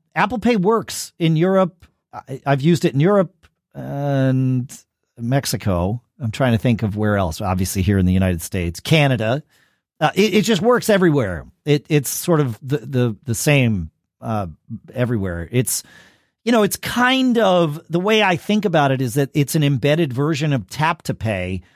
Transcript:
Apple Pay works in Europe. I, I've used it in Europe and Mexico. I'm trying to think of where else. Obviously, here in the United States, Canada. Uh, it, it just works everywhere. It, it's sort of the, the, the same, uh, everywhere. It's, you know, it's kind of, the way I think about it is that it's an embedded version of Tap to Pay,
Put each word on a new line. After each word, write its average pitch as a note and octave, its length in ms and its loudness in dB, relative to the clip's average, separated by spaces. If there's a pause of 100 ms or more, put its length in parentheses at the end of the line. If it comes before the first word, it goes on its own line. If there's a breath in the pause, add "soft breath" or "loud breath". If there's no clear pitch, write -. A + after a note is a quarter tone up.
(140)
Apple G#3 240 -2
Pay A3+ 180 0
works G3+ 640 -2
in D#3+ 180 2
Europe. F#3+ 500 0 (260)
I, B2 320 -14
I've C#3 180 2
used E3 220 4
it D3 100 0
in C#3 60 2
Europe F#3+ 460 0 (280)
and C3 960 -2 (480)
Mexico. A2 840 -2 (180)
I'm A#2 100 -4
trying B2+ 220 0
to A2+ 60 2
think A#2+ 240 0
of G#2 140 -4
where G#2 200 0
else. F2 240 -2
Obviously, F#2+ 420 -2
here G2 160 2
in F#2 80 4
the F#2 60 2
United F#2 300 0
States, F2 380 -6
Canada. C3+ 640 0 (580)
Uh, D3 140 2
it, G3 200 2
it G#3 80 4
just F#3 200 0
works A#3+ 280 2
everywhere. C#3+ 560 2 (180)
It, D3 240 0
it's D3 220 0
sort D#3+ 300 0
of B2+ 220 -2
the, C#3 160 -4
the, B2 460 -2
the A#2 100 -4
same, A#2 560 2 (300)
uh, G#2+ 280 -4 (440)
everywhere. G2 600 -2
It's, B2 300 -2 (640 soft breath)
you A3+ 60 0
know, A3+ 140 4
it's G3 120 -2
kind B3 640 0
of, F3 500 2
the E3+ 120 -2
way G#3+ 220 2
I F#3 140 2
think G#3 280 -2
about D#3 260 2
it C3 100 0
is A#2+ 140 -2
that C#3 180 0
it's C#3+ 220 0
an D#3 80 2
embedded C#3+ 500 0
version C#3+ 400 0
of A2+ 160 -2
Tap D#3+ 340 -2
to - 120 -6
Pay, F#2 480 -4 (140 soft breath)